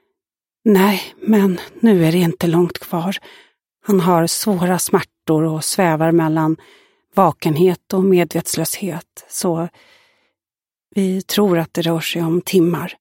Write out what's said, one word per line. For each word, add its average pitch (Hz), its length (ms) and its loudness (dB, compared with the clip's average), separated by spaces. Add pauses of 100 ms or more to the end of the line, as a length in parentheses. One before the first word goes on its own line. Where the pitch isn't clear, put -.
(640)
"Nej, 196 360 4 (200)
men 196 380 2 (200)
nu 190 260 4
är 160 60 2
det 170 60 0
inte 170 300 0
långt 170 320 0
kvar. 180 380 -6 (680)
Han 196 140 2
har 170 280 2
svåra 180 520 -2
smärtor - 640 -2
och 156 220 -4
svävar 165 460 0
mellan 160 460 0 (580)
vakenhet 175 800 0
och 190 100 0
medvetslöshet, 170 1300 -2
så 170 400 -4 (1300)
vi 190 260 -2
tror 196 360 0
att 160 160 -4
det 175 80 -2
rör 165 180 -2
sig 170 220 -6
om 170 200 -2
timmar. 170 600 -2